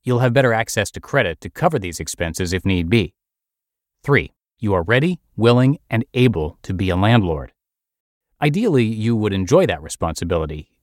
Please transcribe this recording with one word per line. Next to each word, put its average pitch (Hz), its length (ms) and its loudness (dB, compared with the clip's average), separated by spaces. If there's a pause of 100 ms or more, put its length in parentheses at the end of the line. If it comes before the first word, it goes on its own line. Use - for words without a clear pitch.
you'll 123 160 -2
have 120 160 0
better 127 180 2
access 110 380 -2
to 92 100 -14
credit 107 400 -4
to - 100 -12
cover 160 280 -2
these 87 220 -8
expenses 85 520 -4
if 92 120 -4
need 90 260 0
be. 107 240 0 (880)
Three, 139 300 0 (280)
you 101 140 0
are 87 80 2
ready, 139 380 0 (160)
willing, 123 420 4 (100)
and 113 160 -2 (100)
able 104 500 0
to 98 100 -6
be 92 160 -2
a 87 60 0
landlord. 92 560 2 (920)
Ideally, 151 400 2
you 110 320 0
would 107 180 0
enjoy 110 340 2
that 87 140 -4
responsibility, 80 880 -6 (140)